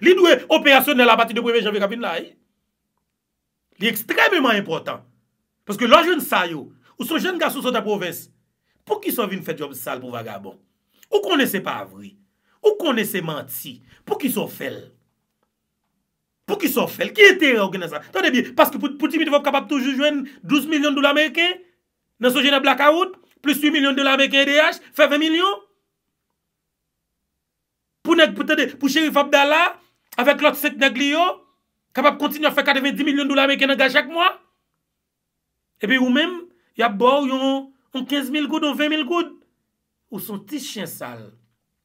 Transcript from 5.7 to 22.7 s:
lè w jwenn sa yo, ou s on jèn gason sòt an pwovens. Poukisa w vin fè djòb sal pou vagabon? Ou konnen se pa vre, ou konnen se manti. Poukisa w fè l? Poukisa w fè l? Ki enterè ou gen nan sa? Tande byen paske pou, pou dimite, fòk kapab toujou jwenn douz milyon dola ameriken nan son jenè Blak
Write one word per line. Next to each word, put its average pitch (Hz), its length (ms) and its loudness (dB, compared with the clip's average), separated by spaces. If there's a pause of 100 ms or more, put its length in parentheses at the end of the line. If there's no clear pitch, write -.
lè 277 120 8
w 330 80 2
jwenn 349 160 0
sa 190 240 -2
yo, 156 220 -10 (280)
ou - 80 -8
s - 60 -6
on 311 100 -2
jèn 349 200 -4
gason 285 240 -4
sòt 247 100 -2
an 208 100 -4
pwovens. 190 420 -6 (600)
Poukisa 370 380 -4
w 190 100 -6
vin 175 80 -10
fè 160 140 -8
djòb 139 180 -12
sal 135 240 -10
pou 127 160 -14
vagabon? 104 400 -14 (560)
Ou 415 120 4
konnen 285 260 0
se 196 140 -4
pa 127 200 -6
vre, 98 300 -18 (500)
ou 415 160 4
konnen 254 280 0
se 185 160 -6
manti. 156 540 -10 (300)
Poukisa 262 380 -4
w - 60 -12
fè 139 200 -10
l? - 80 -14 (1700)
Poukisa 330 380 0
w 165 60 -6
fè 185 180 -6
l? - 60 -14
Ki 415 180 10
enterè 285 260 2
ou 196 140 0
gen 185 100 -8
nan 156 80 -8
sa? - 100 -10 (140)
Tande 339 160 0
byen 247 240 -2
paske 277 240 2
pou, 285 160 -6
pou 302 160 -4
dimite, 320 220 -2
fòk 285 160 2
kapab 262 180 -2
toujou 269 320 -2
jwenn 294 240 0 (160)
douz 269 320 -2
milyon 294 240 0
dola 285 200 2
ameriken 339 440 0 (640)
nan 247 80 4
son 262 140 2
jenè 277 180 4
Blak 277 240 2